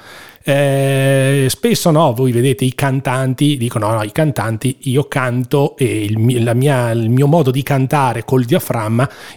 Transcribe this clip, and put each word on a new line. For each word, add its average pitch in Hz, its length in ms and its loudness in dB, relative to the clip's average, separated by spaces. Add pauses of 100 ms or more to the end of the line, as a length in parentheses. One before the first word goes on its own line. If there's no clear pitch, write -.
(440)
Eh, 139 1040 2
spesso, - 400 -2
no, 151 240 4
voi 127 180 0
vedete 127 340 0
i 127 100 -2
cantanti, 131 800 -2
dicono, 117 300 -2
"No, 113 80 0
no, 107 80 -2
i 104 80 -8
cantanti, 123 680 -2
io 139 260 0
canto 127 680 -2
e 107 280 -2
il 107 160 -2
mi-, 117 240 2
la 117 100 0
mia, 127 380 2
il 113 180 -2
mio 131 160 2
modo 147 240 2
di 135 140 0
cantare 131 600 0
col 131 200 2
diaframma, 117 640 0 (280)